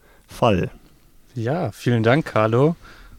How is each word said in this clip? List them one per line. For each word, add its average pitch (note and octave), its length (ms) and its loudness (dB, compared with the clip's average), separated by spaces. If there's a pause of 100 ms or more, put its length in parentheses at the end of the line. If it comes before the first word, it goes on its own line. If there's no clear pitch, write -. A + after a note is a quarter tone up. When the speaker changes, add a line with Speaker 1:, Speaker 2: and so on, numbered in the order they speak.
(260)
Speaker 1:
Fall. G#2 440 0 (640)
Speaker 2:
Ja, B2 360 -6
vielen A#2 320 -2
Dank, B2+ 220 2
Carlo. A#2 520 0 (420)